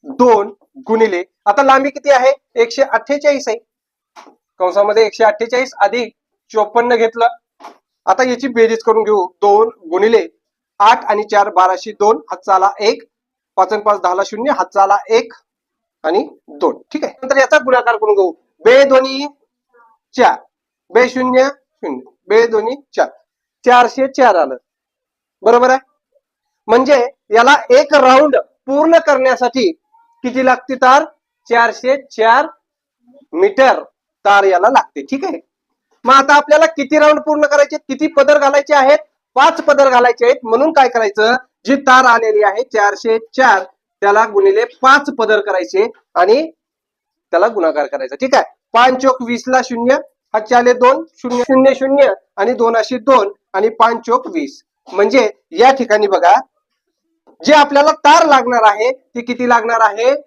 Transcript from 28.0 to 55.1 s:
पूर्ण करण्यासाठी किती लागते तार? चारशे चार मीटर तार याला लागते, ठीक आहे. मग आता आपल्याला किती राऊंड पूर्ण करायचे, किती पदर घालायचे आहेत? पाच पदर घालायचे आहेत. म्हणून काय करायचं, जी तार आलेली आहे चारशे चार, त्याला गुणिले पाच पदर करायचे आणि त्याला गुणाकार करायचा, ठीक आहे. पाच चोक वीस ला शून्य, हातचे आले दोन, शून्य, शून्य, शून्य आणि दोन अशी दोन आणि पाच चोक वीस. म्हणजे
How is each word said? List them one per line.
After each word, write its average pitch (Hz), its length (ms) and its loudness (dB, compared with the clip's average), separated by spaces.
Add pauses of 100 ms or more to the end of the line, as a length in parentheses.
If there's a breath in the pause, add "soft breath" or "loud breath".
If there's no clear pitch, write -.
पूर्ण 302 400 2
करण्यासाठी 254 680 -2 (520)
किती 254 220 -4
लागते 254 300 -2
तार? 262 280 2 (440)
चारशे 233 480 -2 (120)
चार 233 400 0 (840)
मीटर 202 480 2 (440)
तार 202 180 2
याला 190 260 2
लागते, 214 320 -2
ठीक 269 240 -8
आहे. 311 140 -8 (640)
मग 254 80 2
आता 277 220 2
आपल्याला 294 320 4
किती 302 320 -2
राऊंड 302 200 2
पूर्ण 302 260 -2
करायचे, 294 340 0
किती 277 340 -6
पदर 277 260 2
घालायचे 285 360 0
आहेत? 285 220 2 (380)
पाच 330 260 2
पदर 277 280 2
घालायचे 247 360 2
आहेत. 262 180 2
म्हणून 247 300 0
काय 269 140 4
करायचं, 226 480 -2 (300)
जी 262 160 0
तार 262 240 4
आलेली 226 380 2
आहे 190 220 -2
चारशे 214 520 -2 (180)
चार, 220 280 2 (380)
त्याला 208 240 2
गुणिले 202 380 0 (180)
पाच 277 360 2
पदर 214 220 0
करायचे 190 480 -4 (280 soft breath)
आणि 214 300 2 (880)
त्याला 175 140 0
गुणाकार 165 400 -2
करायचा, 135 280 -10
ठीक 254 200 -4
आहे. 175 80 2 (300)
पाच 254 280 2
चोक 262 220 0
वीस 233 240 -8
ला 254 160 0
शून्य, 247 320 -2 (380)
हातचे 214 220 -4
आले 240 200 2
दोन, 262 280 0 (120)
शून्य, 247 280 -6
शून्य, 262 320 2
शून्य 269 380 0 (240)
आणि 214 160 -2
दोन 226 240 -2
अशी 226 240 -4
दोन 214 300 0 (220)
आणि 208 160 -2 (100)
पाच - 260 0
चोक 254 220 -2
वीस. 196 340 -10 (260)
म्हणजे 214 420 0 (220)